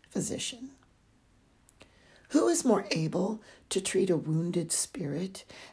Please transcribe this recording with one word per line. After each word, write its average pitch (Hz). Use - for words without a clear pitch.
physician? 240
Who 330
is 339
more 202
able 180
to 196
treat 190
a 170
wounded 165
spirit 165